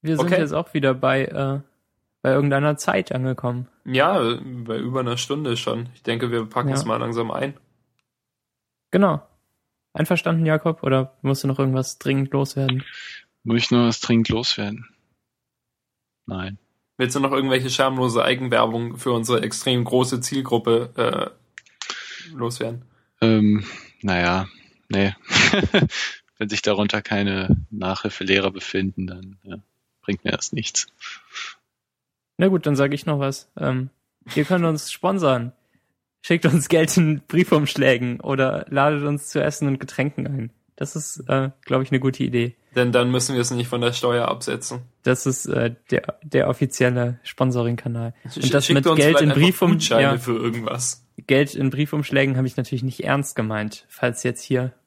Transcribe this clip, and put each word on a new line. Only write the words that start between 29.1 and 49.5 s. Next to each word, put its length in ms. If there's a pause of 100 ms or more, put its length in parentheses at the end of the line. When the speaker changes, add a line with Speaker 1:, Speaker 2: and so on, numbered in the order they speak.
Speaker 3:
ja, 120 (460)
bringt 220
mir 80
das 200
nichts. 340 (1500)
Speaker 1:
Na 120
gut, 180
dann 100
sag 160
ich 140
noch 140
was. 360
Ähm, 340 (440)
ihr 100
könnt 200
uns 280
sponsern. 600 (680)
Schickt 260
uns 220
Geld 280
in 320
Briefumschlägen 920
oder 500
ladet 340
uns 240
zu 140
Essen 260
und 100
Getränken 480
ein. 240 (240)
Das 220
ist, 320
äh, 220 (140)
glaub 180
ich, 80
eine 100
gute 240
Idee. 320 (200)
Speaker 2:
Denn 160
dann 180
müssen 240
wir 60
es 100
nicht 160
von 140
der 120
Steuer 360
absetzen. 540 (200)
Speaker 1:
Das 240
ist, 200
äh, 280 (160)
der, 320
der 260
offizielle 760
Sponsoring-Kanal. 920 (140)
Speaker 2:
Sch-, 160
Speaker 1:
Und 100
das 120
Speaker 2:
schickt 100
Speaker 1:
mit 100
Speaker 2:
uns 100
Speaker 1:
Geld 200
Speaker 2:
vielleicht 80
Speaker 1:
in 60
Speaker 2:
einfach 120
Speaker 1:
Briefum-, 300